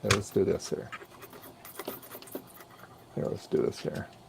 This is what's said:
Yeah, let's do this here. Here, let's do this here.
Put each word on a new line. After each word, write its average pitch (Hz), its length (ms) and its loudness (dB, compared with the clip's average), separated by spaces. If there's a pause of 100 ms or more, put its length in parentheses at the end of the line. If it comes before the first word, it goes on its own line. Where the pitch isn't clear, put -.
Yeah, 110 120 2
let's 104 160 4
do 101 160 6
this 95 240 2
here. - 200 -2 (2250)
Here, - 100 2
let's - 220 -2
do - 140 4
this - 180 4
here. - 280 -2 (220)